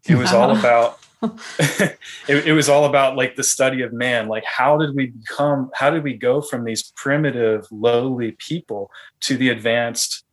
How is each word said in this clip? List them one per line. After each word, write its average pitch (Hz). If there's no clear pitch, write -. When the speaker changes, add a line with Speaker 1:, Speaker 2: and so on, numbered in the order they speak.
Speaker 1:
It 165
was 123
all 120
Speaker 2:
Wow. 110
Speaker 1:
about, 117
Speaker 2:
<laughs> 226
Speaker 1:
<laughs> -
it, 143
it 156
was 147
all 147
about, 135
like, 131
the 135
study 127
of 117
man. 120
Like, 110
how 143
did 151
we 135
become, 131
how 139
did 160
we 135
go 123
from 120
these 113
primitive, 123
lowly 120
people 107
to 131
the 127
advanced 117